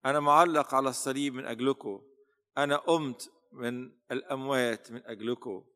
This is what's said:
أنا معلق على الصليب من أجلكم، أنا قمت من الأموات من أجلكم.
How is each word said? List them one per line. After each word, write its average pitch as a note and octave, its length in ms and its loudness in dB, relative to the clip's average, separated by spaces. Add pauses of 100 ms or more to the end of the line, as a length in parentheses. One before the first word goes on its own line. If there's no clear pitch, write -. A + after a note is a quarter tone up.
أنا C#3+ 160 2
معلق D3 540 6
على C3+ 140 4
الصليب C3+ 460 -4
من C3 120 -10
أجلكم، A#2+ 560 -4 (560)
أنا C#3+ 180 2
قمت D#3 560 -2 (200)
من B2 400 -8 (180)
الأموات C3 800 -4
من A#2 140 -16
أجلكم. A2+ 580 -8 (120)